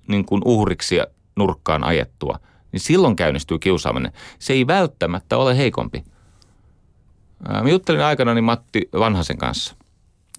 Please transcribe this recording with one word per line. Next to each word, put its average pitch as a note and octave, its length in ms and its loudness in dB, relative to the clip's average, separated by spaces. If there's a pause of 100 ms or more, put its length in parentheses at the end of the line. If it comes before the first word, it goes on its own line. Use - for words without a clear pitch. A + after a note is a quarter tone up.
niin G2+ 180 0
kuin G2+ 200 0
uhriksi G#2 500 2
ja E2 120 2 (280)
nurkkaan F2+ 480 0
ajettua – C#2+ 560 -2 (320)
niin - 80 -8
silloin D#3 360 2
käynnistyy D#2 440 -2
kiusaaminen. D#2 520 -2 (280)
Se - 140 -2
ei B2+ 140 2
välttämättä A#2+ 680 0
ole B2+ 200 2
heikompi. A#2 460 -2 (1400)
Ää, G#2 160 -2
mä B2+ 60 2
juttelin E3+ 320 2
aikanani C3 400 2
Matti A2+ 480 -2 (100)
Vanhasen G2+ 380 0
kanssa, - 380 -6 (640)